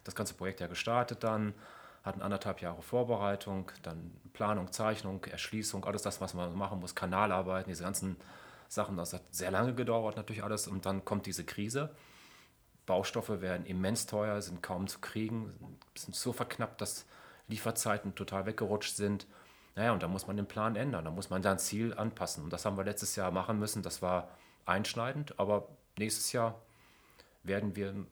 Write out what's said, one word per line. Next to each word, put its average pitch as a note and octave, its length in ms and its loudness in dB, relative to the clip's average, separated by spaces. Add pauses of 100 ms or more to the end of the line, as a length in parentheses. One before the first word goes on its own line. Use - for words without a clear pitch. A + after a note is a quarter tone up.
das - 120 -10
ganze - 200 -2
Projekt F#2+ 240 -4
ja F2+ 80 -2
gestartet A#2 560 2
dann, G#2+ 300 4 (500)
hatten F#2+ 180 -4
anderthalb G2 400 0
Jahre E2+ 200 -4
Vorbereitung, G2+ 880 2 (100)
dann E2 300 -8 (220)
Planung, G#2 400 2
Zeichnung, G2+ 500 0
Erschließung, - 600 -4
alles G#2 160 0
das, - 200 -2
was F#2+ 120 -2
man F2 240 -2
machen G2 240 0
muss, F2 140 -8
Kanalarbeiten, F#2 760 2
diese E2 120 -4
ganzen F#2 340 -2 (500)
Sachen, G2+ 300 0
das E2+ 160 -4
hat F2+ 80 -8 (100)
sehr F#2+ 200 0
lange A#2 240 4
gedauert A2+ 420 2
natürlich G#2 260 -4
alles G#2+ 240 -2
und G2 180 -2
dann F#2+ 200 0
kommt G2+ 220 0
diese F2+ 180 -4
Krise. B2+ 500 -2 (880)
Baustoffe G2 560 2
werden F2+ 240 0
immens F#2+ 420 2
teuer, G#2 340 2
sind F#2 200 -6
kaum F#2 260 0
zu - 120 -8
kriegen, A2 540 -2 (420)
sind - 200 -8
so - 180 0
verknappt, - 480 -2
dass - 240 -4 (420)
Lieferzeiten G#2+ 680 0
total G2 300 -2
weggerutscht G#2+ 500 0
sind. G2+ 300 2 (500)
Naja, A2+ 180 4
und F2+ 100 2
da E2+ 40 2
muss F#2 200 -2
man G2 80 -2
den G2+ 120 0
Plan A2 280 0
ändern, G#2+ 300 0
da D#2+ 60 -2
muss F#2 180 -4
man F#2+ 120 2
sein F#2+ 180 6
Ziel A2 340 0
anpassen. G2+ 500 -2
Und D#2 100 -6
das - 120 -4
haben G2 120 2
wir F#2+ 60 0
letztes G2+ 320 -2
Jahr F#2 160 2
machen F#2 260 2
müssen, G#2 260 0
das E2+ 180 -6
war F2+ 280 2 (360)
einschneidend, A#2+ 720 0
aber G2+ 300 4 (280)
nächstes G#2+ 360 0
Jahr A#2 280 2 (840)
werden G2 320 2
wir G2 200 -2 (160)